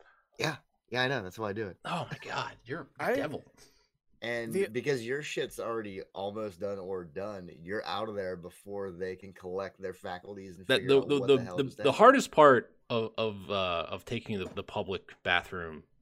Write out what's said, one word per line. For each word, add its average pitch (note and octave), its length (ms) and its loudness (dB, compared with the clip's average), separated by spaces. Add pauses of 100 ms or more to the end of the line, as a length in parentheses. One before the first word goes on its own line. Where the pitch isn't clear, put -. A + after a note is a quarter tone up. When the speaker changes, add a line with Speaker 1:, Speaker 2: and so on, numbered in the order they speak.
(380)
Speaker 1:
Yeah. C#3+ 180 -2 (340)
Yeah, B2 120 0
I B2+ 60 2
know. C3 140 -2
That's F#2 160 -10
why G#2+ 120 -4
I - 20 -4
do G#2 160 -4
it. E2+ 160 -12
Speaker 2:
Oh E3 260 -4
my - 80 -8 (100)
God, - 240 -6 (120)
you're D3 240 -10 (100)
a D3+ 60 -6
Speaker 3:
I G#3+ 100 0
Speaker 2:
devil. D#3 300 -4 (760)
Speaker 1:
And A#2 320 -4
Speaker 3:
The F#3+ 140 0
Speaker 1:
because B2+ 400 -2
your C3+ 160 -4
shit's C3+ 380 -6
already G#2+ 400 -6 (140)
almost G2+ 440 -6
done G2+ 220 -4
or F#2 240 -6
done, F#2 460 -8 (120)
you're G2 240 -4
out G2+ 220 -2
of G#2+ 80 -8
there F#2 200 -2
before G2 540 -8
they F#2 240 -6
can F#2+ 180 -16
collect F#2 480 -8
their F#2 140 -8
faculties F#2+ 640 -12
and F#2 80 -12
Speaker 2:
That B2+ 140 4
Speaker 1:
figure B2+ 80 -4
Speaker 2:
the, C#3 100 8
Speaker 1:
out C#3 100 2
Speaker 2:
the, C#3+ 120 4
Speaker 1:
what B2 80 2
Speaker 2:
the, C#3 80 10
Speaker 1:
the B2+ 80 0
hell F2+ 140 -8
Speaker 2:
the, - 40 0
Speaker 1:
just E2+ 140 -6
Speaker 2:
the - 80 -8
Speaker 1:
happened. C3 120 4
Speaker 2:
hardest B3 360 8
part C#3 420 8 (160)
of, A2+ 260 0
of, G2+ 320 -2
uh, F#2 400 0
of F#2+ 160 -8
taking A2 360 -4
the, F2+ 60 -4 (100)
the G2 80 -6
public F#2+ 480 -6 (100)
bathroom F2 640 -2 (180)